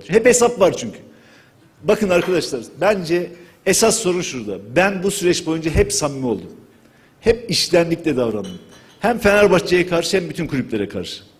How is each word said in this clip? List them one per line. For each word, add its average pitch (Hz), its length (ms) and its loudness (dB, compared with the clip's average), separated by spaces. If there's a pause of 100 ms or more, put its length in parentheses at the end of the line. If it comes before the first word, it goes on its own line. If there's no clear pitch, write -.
Hep 226 200 2
hesap 240 340 4
var 180 160 4
çünkü. 110 220 -10 (840)
Bakın 208 260 0
arkadaşlar, 175 500 0 (200)
bence 175 520 0 (340)
esas 202 320 2
sorun 180 220 -2
şurada. 107 380 -8 (180)
Ben 190 260 2
bu 196 80 -2
süreç 175 360 0
boyunca 160 240 -2
hep 202 220 2
samimi 139 340 -4
oldum. 95 240 -4 (680)
Hep 233 300 0
içtenlikle 165 680 0
davrandım. 107 420 -4 (420)
Hem 226 180 0
Fenerbahçe'ye 180 680 4
karşı 170 300 -2
hem 170 120 -2
bütün 156 180 -6
kulüplere 113 420 -4
karşı. - 340 -10 (180)